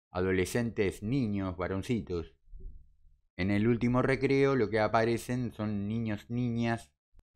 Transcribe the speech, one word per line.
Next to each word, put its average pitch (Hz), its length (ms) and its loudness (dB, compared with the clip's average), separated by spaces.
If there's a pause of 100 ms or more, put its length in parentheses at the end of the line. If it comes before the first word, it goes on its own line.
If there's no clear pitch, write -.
(120)
adolescentes, 95 880 0
niños, 104 560 -2
varoncitos. 90 800 -4 (1040)
En 95 140 0
el 104 160 2
último 123 340 2
recreo 135 540 2
lo 110 140 2
que 107 100 2
aparecen 113 720 0
son 104 340 -4
niños, 110 420 -4
niñas, 117 600 -2 (440)